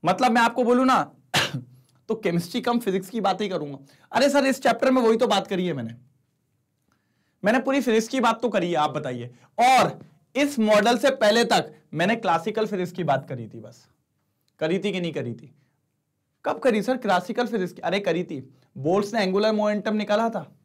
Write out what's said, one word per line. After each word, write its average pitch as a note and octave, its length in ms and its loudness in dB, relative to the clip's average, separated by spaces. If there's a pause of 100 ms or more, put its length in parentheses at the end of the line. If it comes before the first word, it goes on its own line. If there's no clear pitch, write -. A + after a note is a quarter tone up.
मतलब G3 260 2
मैं A#3 120 4
आपको A#3 220 2
बोलूं B3 200 4
ना A#3+ 280 2 (220)
<coughs> - 720 -8
तो A3+ 60 -2
केमिस्ट्री F3 460 -2
कम A#3+ 180 0
फिजिक्स F#3+ 320 -2
की A3+ 100 -4
बात F#3+ 200 0
ही G#3 80 -2
करूंगा। D3+ 300 -6 (340)
अरे C4 180 4
सर, C4+ 160 2
इस C4 160 0
चैप्टर B3 280 2
में C4 120 4
वही A3+ 140 4
तो A#3 100 2
बात G3 200 0
करी F#3 200 -2
है E3+ 60 -2
मैंने, A#2 220 -8 (1500)
मैंने A3+ 140 2
पूरी C4+ 220 0
फिजिक्स A3+ 280 0
की C4 120 -2
बात A3+ 220 0
तो B3 60 -2
करी F3+ 200 0
है, E3+ 80 -2
आप D3+ 140 0
बताइए। B2+ 400 -8 (280)
और A#3 420 4 (360)
इस C#4+ 220 0
मॉडल G#3+ 400 4
से C#4 120 4
पहले A3+ 340 4
तक F#3+ 300 0 (200)
मैंने F#3 220 0
क्लासिकल G#3 500 -2
फिजिक्स F3+ 260 -6
की F3+ 120 -6
बात C#3 240 0
करी A#2+ 200 -10
थी, A2+ 120 -18
बस A#2 260 -20 (720)
करी D#3+ 200 -2
थी G3+ 140 -4
कि F#3 80 -4
नहीं E3 120 -6
करी A#2+ 220 -6
थी? - 200 -20 (920)
कब C#4+ 140 -4
करी G#3+ 240 2
सर B3 140 0
क्लासिकल A3 500 -2
फिजिक्स F#3+ 260 -4
की? - 100 -18
अरे F3 180 -2
करी F3 240 -2
थी, C#3 300 -14 (240)
बोल्ट्स G3 360 0
ने A3+ 80 0
एंगुलर G3+ 300 0
मोमेंटम G#3 420 -2
निकाला G#3+ 340 0
था F3+ 240 -8 (120)